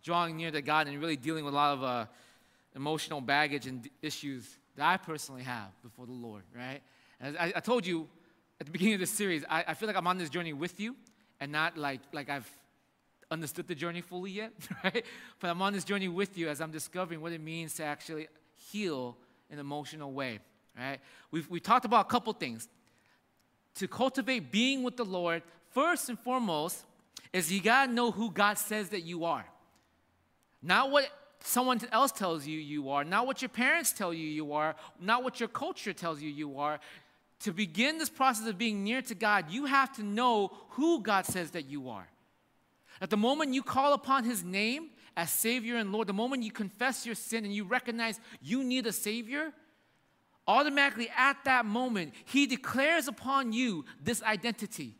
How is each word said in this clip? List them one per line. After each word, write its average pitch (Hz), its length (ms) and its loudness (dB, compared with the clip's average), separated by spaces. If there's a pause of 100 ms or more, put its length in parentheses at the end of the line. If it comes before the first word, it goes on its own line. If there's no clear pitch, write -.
drawing 170 340 0
near 165 140 -4
to 151 100 -2
God 151 260 2
and 143 140 -8
really 156 160 -2
dealing 151 300 -4
with 143 80 -4
a - 20 4
lot 143 160 6
of, 131 100 -2
uh, 123 240 -2 (680)
emotional 151 480 -4
baggage 143 440 0
and 131 160 -8
d-, 135 80 -16 (120)
issues 139 560 -10 (180)
that 143 100 0
I 185 120 4
personally 143 460 -10
have 113 260 -6 (120)
before 123 220 -20
the 120 80 -14
Lord, 113 320 -12 (100)
right? 131 280 -12 (360)
And 143 200 -8
I, 175 180 0
I 160 40 0
told 226 260 2
you 165 200 -2 (540)
at 139 60 -10
the 151 60 -14
beginning 185 220 4
of 190 60 0
this 175 100 -2
series, 175 380 0
I, 165 200 2
I 160 60 4
feel 220 120 -4
like 208 100 0
I'm 175 100 2
on 185 120 4
this 170 100 -2
journey 160 240 -2
with 151 260 -4
you 220 160 -6 (460)
and 143 100 -6
not 160 280 0
like, 139 240 -4 (100)
like 143 160 -8
I've 139 200 -6 (840)
understood 160 360 -6
the 180 80 -6
journey 170 280 -6
fully 185 300 -8
yet, 214 200 -8 (160)
<laughs> - 160 -10
right? 226 220 2 (340)
But 180 80 -2
I'm 175 140 0
on 202 100 2
this 196 120 -4
journey 190 240 0
with 190 280 -2
you 165 140 -2
as 143 100 -6
I'm 160 100 -4
discovering 160 520 -6
what 170 100 -6
it 165 80 -8
means 160 340 -8
to 160 100 -6
actually 151 440 -6 (240)
heal 139 640 -4 (320)
in 147 60 -16
an 147 60 -12
emotional 143 520 -8
way, 131 280 -6 (360)
right? 135 220 -6 (320)
We've, 156 180 -4
we 175 120 -4
talked 240 240 4
about 220 220 6
a - 20 -18
couple 233 240 0
things. 117 360 -6 (1080)
To 190 100 -4
cultivate 247 640 0
being 254 320 2
with 247 140 -4
the 240 80 -2
Lord, 170 400 -2 (260)
first 311 380 2
and 240 100 -6
foremost, 180 680 0 (480)
is 175 200 0
you 196 100 0
gotta 247 300 6
know 240 180 2
who 202 220 -2
God 202 260 4
says 214 300 -4
that 196 140 -4
you 170 220 -6
are. 147 220 -2 (1120)
Not 208 300 4
what 277 180 6 (360)
someone 247 360 2 (120)
else 262 180 6
tells 165 340 -2
you 156 140 -4
you 147 320 -6
are, 143 140 2
not 208 240 2
what 262 120 -4
your 254 80 -4
parents 277 440 2
tell 180 200 -2
you 160 140 -4
you 151 260 -4
are, 151 220 2 (240)
not 220 240 2
what 254 160 -6
your 226 100 -2
culture - 440 -6
tells 160 280 -6
you 151 80 -6
you 143 300 -8
are. 147 220 -2 (600)
To 214 120 -2
begin 214 460 0
this 320 120 -2
process 233 380 2
of 190 100 -4
being 208 240 0
near 233 200 0
to 233 120 -8
God, 196 340 2
you 254 180 -4
have 269 280 4
to 214 80 -8
know 208 480 2 (200)
who 311 320 4
God 190 220 4
says 170 280 -2
that 156 140 -6
you 135 220 -8
are. 98 200 -10 (920)
At 190 100 -2
the 214 60 4
moment 262 380 4
you 269 80 2
call 285 300 4
upon 269 320 4
His 226 180 0
name 220 480 -2 (280)
as 170 120 0
Savior 226 460 2
and 202 160 0
Lord, 214 140 0
the 196 60 -2
moment 247 300 0
you 220 80 -4
confess 226 560 -2
your 233 80 -4
sin 220 320 -4
and 202 80 -2
you 208 100 -2
recognize 233 560 -2 (220)
you 220 200 0
need 254 240 0
a 214 60 0
Savior, 240 580 -4 (960)
automatically 277 680 4
at 269 280 4
that 254 200 6
moment, 214 480 0 (140)
He 277 200 6
declares 277 600 2
upon 254 460 0
you 226 320 0 (160)
this 220 200 0
identity. 202 760 -2